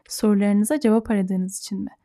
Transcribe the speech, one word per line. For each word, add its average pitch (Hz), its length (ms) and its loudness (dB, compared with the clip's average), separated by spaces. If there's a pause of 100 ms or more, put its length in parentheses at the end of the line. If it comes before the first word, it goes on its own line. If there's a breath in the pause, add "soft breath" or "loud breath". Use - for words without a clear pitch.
sorularınıza 208 720 2
cevap 226 320 2
aradığınız 190 480 -2
için 196 200 -10
mi? - 120 -8 (140)